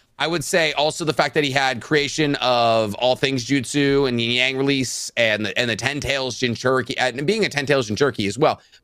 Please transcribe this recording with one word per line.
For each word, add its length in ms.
I 100
would 180
say 280
also 300
the 100
fact 200
that 100
he 80
had 300
creation 540
of 600
all 220
things 280
jutsu 640
and 120
yin 120
yang 260
release 600
and 280
the, 120
and 120
the 60
Ten 240
Tails 400
Jinchuriki. 580
And 300
being 160
a 60
Ten 160
Tails 240
Jinchuriki 380
as 100
well 240